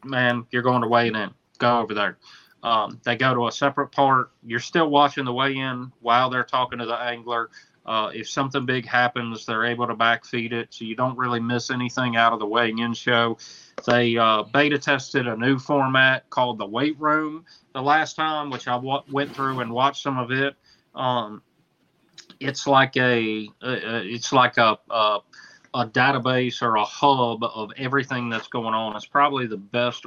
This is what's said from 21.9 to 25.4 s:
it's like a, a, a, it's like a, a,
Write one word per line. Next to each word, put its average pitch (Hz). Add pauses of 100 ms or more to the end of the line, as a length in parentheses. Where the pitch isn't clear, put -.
it's 135
like 135
a, 110 (140)
a, 123
a, 110
it's 117
like 123
a, 110 (120)
a, 107 (520)